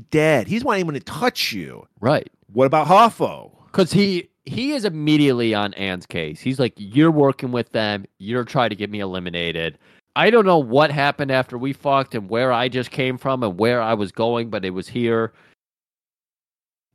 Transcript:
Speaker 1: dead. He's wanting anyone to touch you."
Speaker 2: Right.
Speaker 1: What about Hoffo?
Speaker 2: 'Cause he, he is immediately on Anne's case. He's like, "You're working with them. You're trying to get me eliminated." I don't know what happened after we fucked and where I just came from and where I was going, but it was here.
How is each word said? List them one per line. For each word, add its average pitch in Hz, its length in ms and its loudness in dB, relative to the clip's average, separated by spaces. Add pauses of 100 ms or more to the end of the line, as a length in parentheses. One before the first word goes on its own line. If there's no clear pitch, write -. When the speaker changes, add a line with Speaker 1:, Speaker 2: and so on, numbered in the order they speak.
(100)
Speaker 1:
dead. 151 380 2
He's 226 160 -2
wanting 214 160 0
anyone 165 140 -4
to 127 60 -8
touch - 520 -4
you." 67 340 -12 (140)
Speaker 2:
Right. 135 300 0 (220)
Speaker 1:
What 127 140 4
about 151 200 2
Hoffo? 156 640 4 (220)
Speaker 2:
'Cause 190 200 2
he, 190 360 2 (160)
he 247 280 -4
is 247 120 -4
immediately 147 680 2
on 104 200 -2
Anne's 92 320 -6
case. 80 340 -8
He's 131 200 -4
like, 123 160 0
"You're 127 340 2
working 139 420 0
with 120 200 -4
them. 104 320 -2 (140)
You're 117 260 -4
trying 117 260 0
to 104 60 -6
get 101 140 -6
me 104 100 -8
eliminated." 85 760 -6 (380)
I 170 140 2
don't 226 160 6
know 175 120 6
what 139 320 2
happened 143 400 -2
after 127 260 0
we 131 160 -4
fucked 139 440 -2
and 101 120 -8
where 123 240 0
I 123 160 0
just 123 220 -4
came 131 280 -4
from 131 260 -4
and 90 140 -4
where 120 220 2
I 113 140 0
was 104 160 -2
going, 117 400 -2
but 101 140 -4
it 95 60 -4
was 92 180 -8
here. 117 440 -2 (1600)